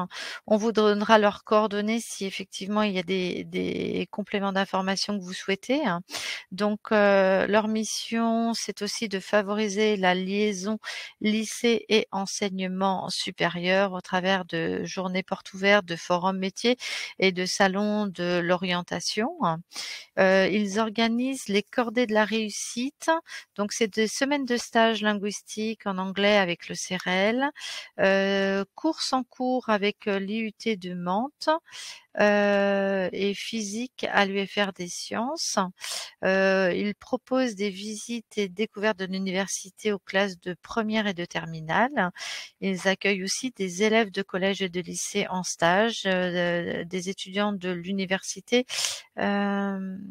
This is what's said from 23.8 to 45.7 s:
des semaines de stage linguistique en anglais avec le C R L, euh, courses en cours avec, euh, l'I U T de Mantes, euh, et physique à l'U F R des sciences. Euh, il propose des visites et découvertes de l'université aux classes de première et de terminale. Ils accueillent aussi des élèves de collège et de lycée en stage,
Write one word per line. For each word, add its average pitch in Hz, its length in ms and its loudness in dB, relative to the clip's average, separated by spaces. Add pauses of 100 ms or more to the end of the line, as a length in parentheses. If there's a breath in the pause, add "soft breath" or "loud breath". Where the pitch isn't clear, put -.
des 220 160 2
semaines 277 380 0
de 240 100 0
stage 226 460 2
linguistique 214 840 -4
en 190 120 -2
anglais 196 400 4
avec 175 320 0
le 180 40 -6
C 185 220 -6
R - 120 -4
L, 220 420 2 (480 loud breath)
euh, 196 640 2 (120)
courses - 360 -2
en 262 120 0
cours 254 440 -2
avec, 208 380 0
euh, 196 140 0
l'I 196 220 -4
U 214 100 -4
T 220 240 -2
de 180 180 -8
Mantes, 190 540 -2 (720 loud breath)
euh, 202 920 2
et 196 220 -2
physique 220 760 -6
à 202 160 4
l'U 196 200 -2
F - 120 -6
R 202 140 0
des 180 160 -10
sciences. 233 720 -4 (640 loud breath)
Euh, 190 500 4
il 202 200 -2
propose 254 600 -2
des 202 160 -2
visites 214 680 -8
et 202 100 0
découvertes 208 500 -2
de 190 80 -4
l'université 190 840 -4
aux 196 60 -2
classes 190 420 0
de 180 220 -6
première 214 440 -2
et 202 80 -2
de 175 100 -4
terminale. 175 840 0 (500 loud breath)
Ils 190 280 -2
accueillent 190 360 0
aussi 247 320 -4
des 185 260 -2
élèves 220 280 4
de 196 120 -4
collège 190 400 -2
et 190 60 -2
de 175 120 -4
lycée 180 480 -4
en 185 140 -4
stage, 196 640 2